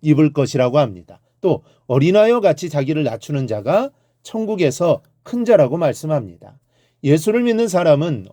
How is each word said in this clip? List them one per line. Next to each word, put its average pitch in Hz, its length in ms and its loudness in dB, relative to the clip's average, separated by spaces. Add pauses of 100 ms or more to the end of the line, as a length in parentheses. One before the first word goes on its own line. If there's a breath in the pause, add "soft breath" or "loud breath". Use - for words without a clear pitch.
입을 151 320 2
것이라고 131 460 0
합니다. 98 420 -6 (200)
또 175 220 0 (240 soft breath)
어린아이와 202 540 4
같이 175 280 0
자기를 147 340 -2
낮추는 135 440 -6
자가 143 440 -2 (320)
천국에서 180 800 -2 (220)
큰 240 220 -6
자라고 160 320 2
말씀합니다. 127 800 -6 (440)
예수를 160 400 2
믿는 233 240 0
사람은 160 640 0